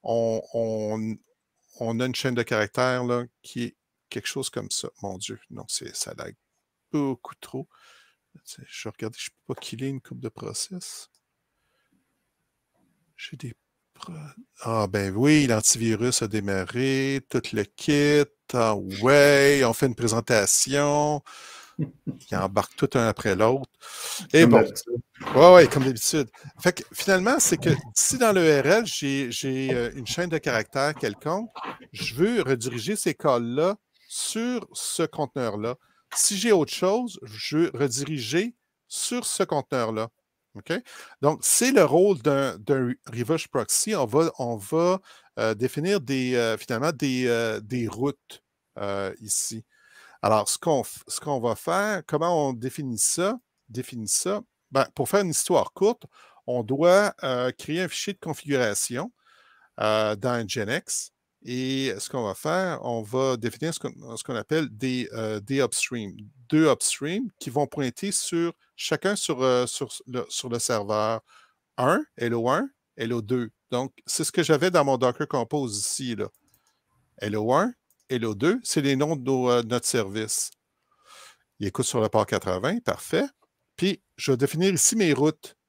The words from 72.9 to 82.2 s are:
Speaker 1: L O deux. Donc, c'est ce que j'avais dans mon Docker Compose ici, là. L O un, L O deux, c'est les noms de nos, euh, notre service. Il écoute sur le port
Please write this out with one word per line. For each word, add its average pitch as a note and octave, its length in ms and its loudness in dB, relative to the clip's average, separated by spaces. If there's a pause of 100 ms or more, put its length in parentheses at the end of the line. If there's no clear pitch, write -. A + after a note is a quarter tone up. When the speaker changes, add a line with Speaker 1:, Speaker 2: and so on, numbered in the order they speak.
Speaker 1:
L A2+ 160 -6
O A#2 100 -4
deux. A2+ 280 -4 (200)
Donc, B2+ 220 -6 (140)
c'est - 180 -4
ce - 80 -6
que F3 100 0
j'avais D#3+ 300 2
dans D#3+ 120 4
mon C#3 120 2
Docker B2 320 0
Compose B2+ 500 -4
ici, A#2+ 380 -4
là. G2 100 -6 (920)
L G#2 180 -4
O G#2+ 160 0
un, G3+ 200 2 (360)
L B2 160 -2
O A2 100 -2
deux, D#3+ 300 2
c'est - 160 0
les C#3 160 2
noms D3+ 180 0
de C3+ 80 -8
nos, B2+ 260 0
euh, A#2+ 140 4
notre A#2 240 -2
service. A2 640 -2 (1080)
Il G#2 80 -4
écoute B2+ 180 -2
sur A#2+ 140 -2
le A2 80 2
port G#2+ 180 4